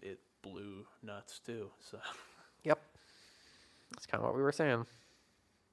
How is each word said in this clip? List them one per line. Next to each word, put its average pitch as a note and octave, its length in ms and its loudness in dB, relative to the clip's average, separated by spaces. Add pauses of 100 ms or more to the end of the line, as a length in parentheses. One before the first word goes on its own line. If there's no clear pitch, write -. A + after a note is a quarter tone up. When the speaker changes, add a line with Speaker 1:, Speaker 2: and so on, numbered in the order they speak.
Speaker 1:
it F#2+ 180 -8 (220)
blew G2 460 -10 (160)
nuts, G2+ 380 -12
too, A2+ 380 -6
so. - 260 -14
<laughs> - 600 -14
Speaker 2:
Yep. D3+ 160 8 (1120)
That's - 140 -14
kinda A2 180 0
what A#2+ 100 4
we C3 80 0
were C#3 80 6
saying. B2+ 360 4 (880)